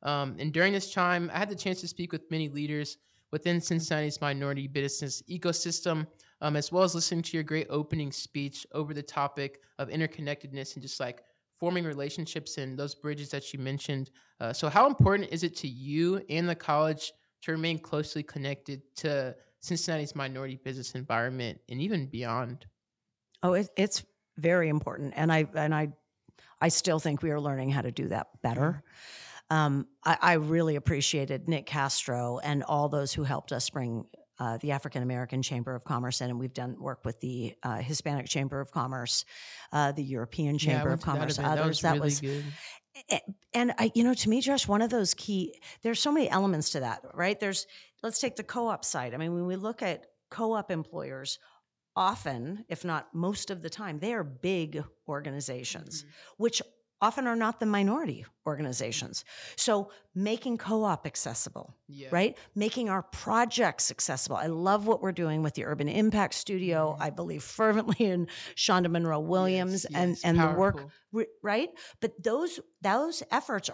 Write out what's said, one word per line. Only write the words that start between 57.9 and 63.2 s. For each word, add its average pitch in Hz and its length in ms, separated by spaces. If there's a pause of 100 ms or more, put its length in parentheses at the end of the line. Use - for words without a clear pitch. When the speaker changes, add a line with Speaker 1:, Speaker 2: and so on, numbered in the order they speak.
Speaker 2:
organizations. 131 800 (320)
So 202 340 (240)
making 226 440
co-op 208 480
accessible, - 680 (140)
Speaker 1:
Yeah. 139 200 (100)
Speaker 2:
right? 202 180 (180)
Making 220 400
our 190 80
projects 226 880